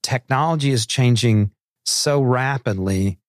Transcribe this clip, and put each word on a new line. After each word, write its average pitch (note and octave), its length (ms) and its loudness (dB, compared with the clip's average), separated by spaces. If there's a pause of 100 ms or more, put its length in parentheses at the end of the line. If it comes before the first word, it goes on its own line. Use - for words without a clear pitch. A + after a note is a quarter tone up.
Technology C#3 680 -2
is A#2 140 -2
changing A2+ 640 2 (340)
so C#3+ 360 0
rapidly G#2 1080 -2